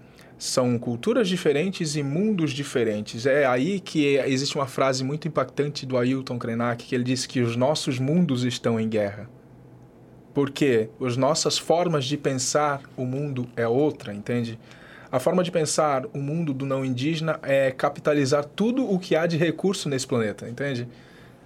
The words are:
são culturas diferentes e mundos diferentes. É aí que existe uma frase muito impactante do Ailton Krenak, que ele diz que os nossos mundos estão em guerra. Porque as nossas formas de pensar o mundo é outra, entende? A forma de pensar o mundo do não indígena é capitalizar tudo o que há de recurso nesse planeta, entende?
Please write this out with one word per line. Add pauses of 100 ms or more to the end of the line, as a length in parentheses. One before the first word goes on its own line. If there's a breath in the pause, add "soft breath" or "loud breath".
(380 loud breath)
são
culturas
diferentes
e
mundos
diferentes.
É
aí
que
existe
uma
frase
muito
impactante
do
Ailton
Krenak,
que
ele
diz
que
os
nossos
mundos
estão
em
guerra. (1040)
Porque (140)
as
nossas
formas
de
pensar (140)
o
mundo
é
outra,
entende? (520 loud breath)
A
forma
de
pensar
o
mundo
do
não
indígena
é
capitalizar
tudo
o
que
há
de
recurso
nesse
planeta,
entende? (580 loud breath)